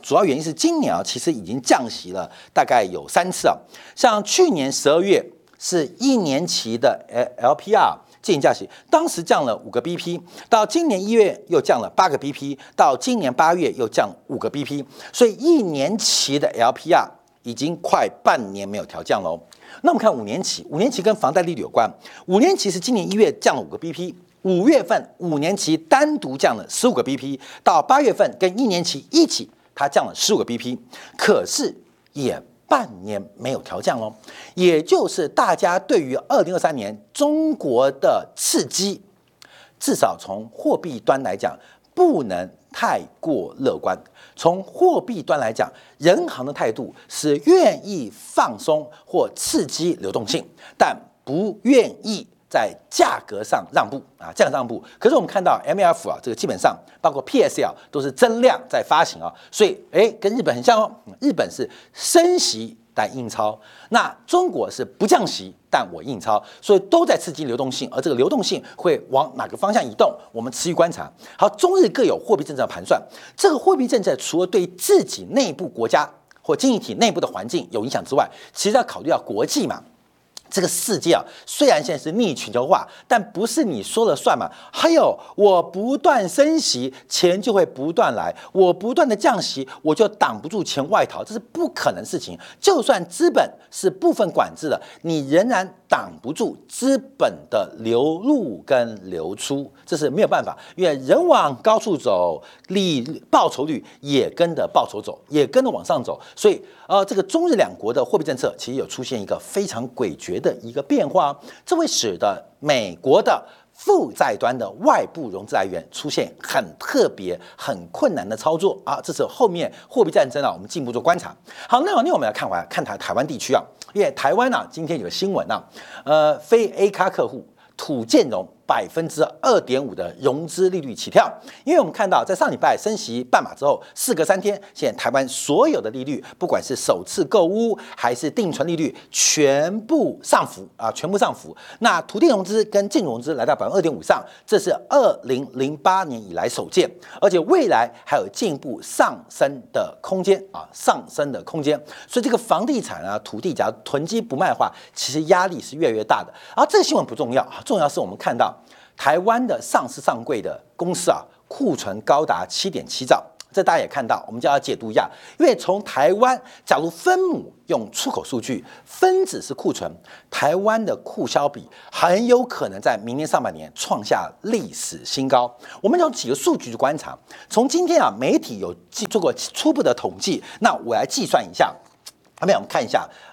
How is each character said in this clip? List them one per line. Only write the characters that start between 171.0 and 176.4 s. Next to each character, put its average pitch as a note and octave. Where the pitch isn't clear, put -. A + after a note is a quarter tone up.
销 C#3+
比 A#2+
很 F#3
有 B3
可 A#3+
能 G2
在 B2
明 A#2
年 D3+
上 D3
半 A2
年 D#2
创 -
下 F#2
历 G3+
史 -
新 C3+
高。 B2
我 G3
们 D4
用 D#4+
几 -
个 B2+
数 D#4